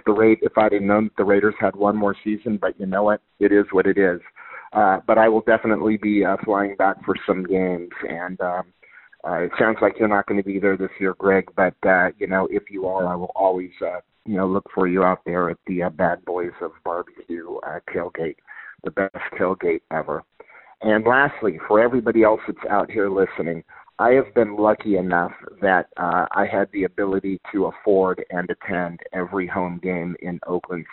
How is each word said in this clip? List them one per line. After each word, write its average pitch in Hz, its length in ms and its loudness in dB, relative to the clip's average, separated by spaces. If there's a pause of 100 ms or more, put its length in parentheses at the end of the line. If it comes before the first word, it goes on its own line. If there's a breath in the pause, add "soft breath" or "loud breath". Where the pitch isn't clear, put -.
the 107 80 4
Ra-, 110 280 6
if - 160 -2
I'd 107 140 4
have 101 100 0
known 104 240 2
that - 120 -8
the 101 80 2
Raiders 101 340 2
had 98 160 0
one 101 220 2
more 101 260 0
season. 107 320 -4
But 95 240 -4
you 98 60 -8
know 95 180 0
what? 104 160 2 (200)
It 101 120 4
is 101 220 6
what 95 120 4
it 95 120 2
is. 90 240 2 (520 loud breath)
Uh, 95 340 4
but 110 100 4
I 110 120 6
will 110 120 4
definitely 110 540 2
be, 104 300 2
uh, 95 180 0
flying 101 320 0
back 95 300 0
for 95 100 0 (100)
some 92 180 0
games. 90 460 -2 (180)
And, 87 340 -8
um, 90 240 -4 (600 soft breath)
uh, 85 120 -4
it 85 200 -2
sounds 113 240 2
like 101 160 2
you're 107 120 2
not 101 160 0
gonna 101 180 -2
be 98 160 -4
there 98 160 2
this 95 240 -4
year, 95 180 -2
Greg. 95 380 2
But, 92 180 2 (120)
uh, 92 340 4
you 98 80 -6
know, 95 240 0
if - 180 -4
you 95 160 -8
are, 92 220 -2
I 90 80 -4
will 90 180 -8
always, 92 380 0 (100)
uh, 87 200 -6 (240)
you 107 100 -4
know, 95 100 0
look 95 300 -2
for 95 100 2
you 90 200 2
out 92 200 0
there 87 240 -2
at 82 80 -8 (100)
the, 90 160 -4
uh, 90 60 -2
Bad 85 360 -2
Boys 87 340 -6
of 82 120 -8 (120)
Barbecue, 85 800 -10
uh, 80 160 -10 (100)
tailgate, 85 460 -6 (480 loud breath)
the 90 80 -8
best 98 240 -4 (240)
tailgate 90 500 -2
ever. 76 360 -6 (560 soft breath)
And 110 260 2
lastly, 120 580 2
for 107 140 4
everybody 117 440 4
else 107 220 4
that's - 240 -10
out 101 220 0
here 104 180 -2
listening, 87 540 -2 (360 loud breath)
I 117 120 4
have 131 240 2
been 107 220 2
lucky 107 400 2
enough 87 360 0 (280)
that, 92 340 2
uh, 87 380 -2
I 98 120 0
had 101 280 -2
the 101 100 -2
ability 98 560 -4 (140)
to 95 140 0
afford 95 600 0
and 90 200 -6
attend 87 500 -6 (140)
every 90 340 -4
home 90 340 -4
game 90 380 -4
in 87 260 -8
Oakland 87 480 -6